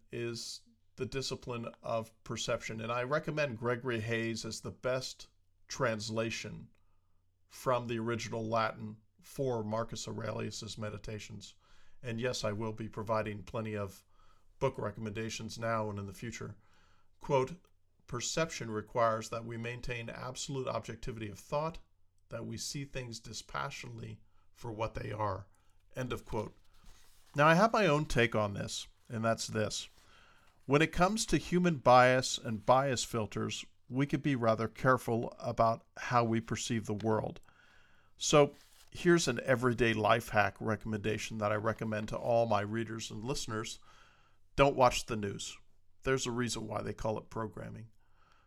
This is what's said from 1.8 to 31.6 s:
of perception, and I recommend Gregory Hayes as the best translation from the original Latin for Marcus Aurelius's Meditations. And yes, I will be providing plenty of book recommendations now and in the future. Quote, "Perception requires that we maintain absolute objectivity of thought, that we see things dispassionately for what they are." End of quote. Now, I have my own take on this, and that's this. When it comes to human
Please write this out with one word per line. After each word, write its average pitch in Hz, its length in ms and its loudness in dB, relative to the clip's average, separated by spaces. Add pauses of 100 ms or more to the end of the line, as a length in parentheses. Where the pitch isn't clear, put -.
of 113 300 -2 (100)
perception, 113 580 -4
and 113 120 -4
I 123 100 0
recommend 147 560 -2
Gregory 120 400 -2
Hayes 113 460 -2
as 110 160 -8
the 120 100 -8
best 127 560 -4 (400)
translation 113 1040 -4 (800)
from 123 400 -2
the 120 100 -2
original 113 500 -4
Latin 110 460 0 (260)
for 123 440 -2
Marcus 113 420 -4
Aurelius's 110 720 -8
Meditations. 107 760 -10 (500)
And 117 160 -4
yes, 123 240 -2
I 107 80 0
will 110 200 -4
be 110 160 -8
providing 107 540 -2
plenty 110 340 -6
of 98 240 -6 (600)
book 135 180 0
recommendations 110 800 -6
now 113 320 -2
and 101 80 -6
in 101 80 -8
the 98 60 -10
future. 110 420 -10 (640)
Quote, 131 320 2 (540)
"Perception 131 640 -4
requires 110 600 0
that 113 140 -8
we 117 120 -10
maintain 120 520 -6
absolute 127 600 -6
objectivity 113 600 -6
of 95 100 -12
thought, 160 400 -4 (500)
that 117 180 -10
we 113 100 -8
see 139 280 -6
things 123 340 -10
dispassionately 117 1000 -10 (340)
for - 160 -10
what 110 240 -4
they 110 160 -8
are." 104 360 -2 (500)
End 127 160 -4
of 110 120 -8
quote. 107 300 -4 (800)
Now, 147 140 8
I 165 60 10
have 214 180 6
my 220 160 6
own 147 160 4
take 117 320 4
on 104 180 2
this, - 320 -6 (220)
and 113 160 -4
that's 113 240 0
this. 107 400 -2 (760)
When 143 160 6
it 156 120 2
comes 202 340 2
to 156 120 4
human 175 400 2